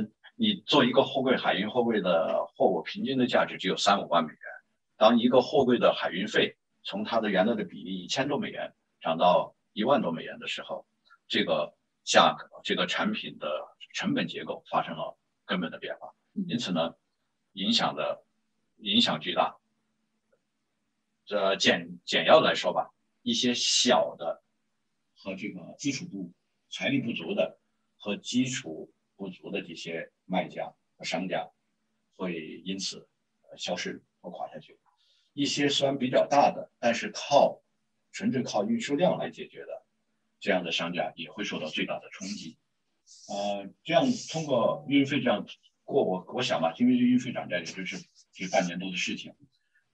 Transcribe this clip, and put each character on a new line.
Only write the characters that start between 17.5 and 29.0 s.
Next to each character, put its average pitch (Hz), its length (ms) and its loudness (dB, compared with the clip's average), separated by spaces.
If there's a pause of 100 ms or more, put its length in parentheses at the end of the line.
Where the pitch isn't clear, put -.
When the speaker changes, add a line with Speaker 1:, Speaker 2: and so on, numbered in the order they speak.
Speaker 1:
影 104 200 -2
响 92 220 2
的， - 280 -6 (540)
影 104 240 0
响 - 200 2
巨 87 140 -6
大。 - 220 0 (1700)
这 98 320 2
简， - 480 0
简 - 220 -2
要 - 140 10
来 - 140 2
说 90 200 -2
吧， - 180 -4 (300)
一 120 100 -2
些 120 220 2
小 - 640 2
的 - 260 -8 (760)
和 196 180 -10
这 - 140 -8
个 - 300 -14
基 285 120 -2
础 - 160 -4
不， - 240 -10 (380)
财 - 220 -4
力 139 100 2
不 117 140 -4
足 165 200 -6
的 - 240 0 (400)
和 - 160 -6
基 123 300 0
础 - 480 -8 (240)